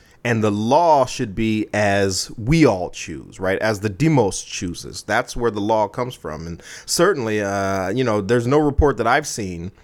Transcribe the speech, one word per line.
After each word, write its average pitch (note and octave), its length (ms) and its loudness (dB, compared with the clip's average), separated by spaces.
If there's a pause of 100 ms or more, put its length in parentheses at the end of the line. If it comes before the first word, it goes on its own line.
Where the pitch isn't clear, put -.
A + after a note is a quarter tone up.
(220)
and A2+ 220 0
the G#2+ 60 4
law C3+ 560 4
should A2 280 -8
be A2 380 0
as G2+ 640 0
we D3 300 4
all F#2 240 2
choose, - 500 -12
right? F#2 200 0
As A2 200 0
the G#2+ 80 -2
demos A#2 540 2
chooses. - 600 -10
That's A2+ 320 -2
where A#2+ 160 0
the G#2 120 -6
law G#2+ 260 2
comes B2+ 260 -6
from. D#2 320 -10
And E2+ 160 -12 (220)
certainly, C3 560 0
uh, G2 480 -2
you B2 160 -2
know, G#2+ 160 2
there's A#2 260 2
no C#3+ 120 4
report D3 400 2
that A2+ 80 0
I've C#3+ 200 2
seen F2+ 460 -8 (120)